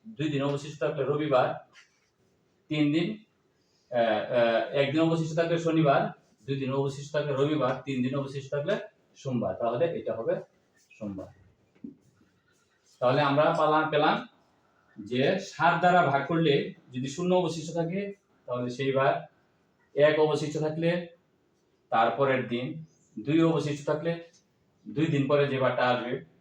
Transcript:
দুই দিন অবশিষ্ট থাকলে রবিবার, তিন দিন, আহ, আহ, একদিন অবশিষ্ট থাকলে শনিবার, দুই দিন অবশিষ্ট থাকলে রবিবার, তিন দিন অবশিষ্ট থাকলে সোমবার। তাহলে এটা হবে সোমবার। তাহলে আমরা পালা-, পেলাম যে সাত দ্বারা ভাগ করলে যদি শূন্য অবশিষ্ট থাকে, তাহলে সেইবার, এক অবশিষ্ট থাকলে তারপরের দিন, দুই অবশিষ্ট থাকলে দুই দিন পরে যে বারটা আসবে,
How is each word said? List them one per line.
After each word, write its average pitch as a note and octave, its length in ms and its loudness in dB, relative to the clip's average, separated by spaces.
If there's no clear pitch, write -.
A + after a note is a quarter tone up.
দুই D3+ 200 -6
দিন C#3 140 -2
অবশিষ্ট C#3+ 420 -4
থাকলে C#3 200 -2
রবিবার, C#3 500 0
তিন D3 240 2
দিন, F3+ 320 -2
আহ, A#2 40 2
আহ, A#2 720 2
একদিন C#3 260 2
অবশিষ্ট D#3+ 360 0
থাকলে E3 220 0
শনিবার, D#3 680 2
দুই C#3 100 -4
দিন C3 160 -4
অবশিষ্ট C#3 440 -4
থাকলে D3 160 -2
রবিবার, C3+ 520 0
তিন B2+ 180 -4
দিন C3 120 -2
অবশিষ্ট C#3 400 -6
থাকলে F3 240 -2
সোমবার। A#2+ 400 -4
তাহলে B2 300 0
এটা A#2 300 -4
হবে A#2 200 -2
সোমবার। F#2+ 280 -10
তাহলে C3 220 4
আমরা D3+ 380 4
পালা-, D#3 320 2
পেলাম D#3 380 2
যে B2+ 400 0
সাত E3 420 0
দ্বারা F3+ 220 6
ভাগ C#3 240 0
করলে E3 480 2
যদি B2+ 160 -6
শূন্য F3+ 260 -2
অবশিষ্ট E3 400 -2
থাকে, F#3 380 -4
তাহলে B2 240 -4
সেইবার, C3+ 580 0
এক D3+ 240 4
অবশিষ্ট D3+ 400 0
থাকলে E3 480 -2
তারপরের B2+ 580 2
দিন, B2+ 360 -6
দুই D3+ 240 2
অবশিষ্ট D3 440 0
থাকলে E3 420 -4
দুই C#3+ 180 -2
দিন C#3 220 0
পরে C#3+ 180 4
যে C3 120 -2
বারটা B2+ 300 0
আসবে, B2 360 -2